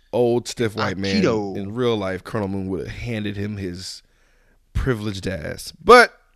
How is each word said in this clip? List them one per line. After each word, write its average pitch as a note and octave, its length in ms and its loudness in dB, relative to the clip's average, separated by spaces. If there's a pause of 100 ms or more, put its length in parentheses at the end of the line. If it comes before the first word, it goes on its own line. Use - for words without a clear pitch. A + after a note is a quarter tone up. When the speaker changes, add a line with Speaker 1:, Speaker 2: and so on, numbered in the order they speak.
(120)
Speaker 1:
old, A#2+ 360 2
stiff G#2 280 -2
white F#2+ 220 -2
man. G2 240 2
Speaker 2:
Aikido. G#2 340 0
Speaker 1:
In G2+ 180 -6
real A#2+ 220 2
life, F#2+ 280 -4
Colonel G#2 240 -4
Moon F#2+ 200 -4
would F#2+ 120 -2
have G2 160 -8
handed G#2+ 400 -6
him G2+ 200 -6
his F#2 460 -10 (680)
privileged G#2 540 -2
ass. E2+ 460 -8 (100)
But, A#3 320 8 (220)